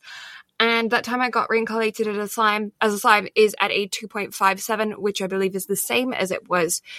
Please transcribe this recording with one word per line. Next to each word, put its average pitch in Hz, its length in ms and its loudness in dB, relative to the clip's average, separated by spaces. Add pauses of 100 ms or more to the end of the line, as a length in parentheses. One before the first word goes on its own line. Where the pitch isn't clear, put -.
(580)
And 226 320 2
That 233 140 0
Time 240 160 -2
I 254 80 0
Got 226 220 0
Reincarnated 226 580 0
as 208 80 -4
a 208 120 -4
Slime, 214 520 0
as 214 140 4
a 202 40 -2
Slime 208 360 4
is 214 260 6
at 202 100 2
a 196 180 -2
two 208 200 -8
point - 260 -8
five 190 260 2
seven, 214 320 -2
which 202 280 -4
I 190 60 0
believe 190 280 0
is 185 120 -6
the 196 100 0
same 247 380 0
as 185 160 -2
it - 180 -6
was 175 320 0 (180)